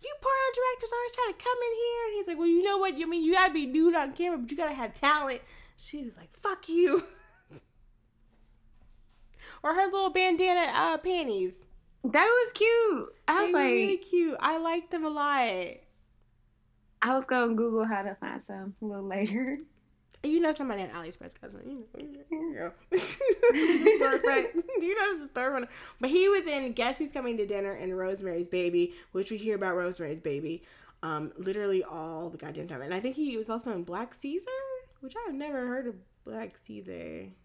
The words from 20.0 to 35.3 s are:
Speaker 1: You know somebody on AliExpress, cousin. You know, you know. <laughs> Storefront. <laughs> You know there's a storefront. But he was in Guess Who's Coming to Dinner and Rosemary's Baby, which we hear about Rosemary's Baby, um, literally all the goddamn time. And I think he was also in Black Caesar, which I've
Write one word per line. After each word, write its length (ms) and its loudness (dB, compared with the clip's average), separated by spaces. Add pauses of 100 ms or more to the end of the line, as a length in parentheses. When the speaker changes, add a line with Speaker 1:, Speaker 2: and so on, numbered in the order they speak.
Speaker 1:
You 180 0
know 120 2
somebody 300 -4
on 80 -8
AliExpress, 500 -14
cousin. 260 -18
You 200 -14 (180)
know, 260 -16
you 240 -6
know. 180 -8 (200)
<laughs> 0 -
Storefront. 1800 4
<laughs> 120 -2
You 140 0
know 220 2
there's 60 -10
a 60 -14
storefront. 400 -2 (300)
But 120 0
he 180 6
was 180 4
in 260 -2
Guess 260 -2
Who's 140 -4
Coming 260 -4
to 80 0
Dinner 260 -4
and 240 -6
Rosemary's 520 -4
Baby, 460 0 (180)
which 180 -4
we 80 -6
hear 180 -2
about 200 -2
Rosemary's 440 -4
Baby, 420 -6 (400)
um, 360 -6
literally 460 -2
all 460 -8
the 80 -14
goddamn 300 -10
time. 140 -10
And 120 -8
I 60 -4
think 160 -4
he 220 -2
was 120 -6
also 220 -4
in 120 -4
Black 360 -8
Caesar, 300 -6 (500)
which 140 -14 (120)
I've 80 -6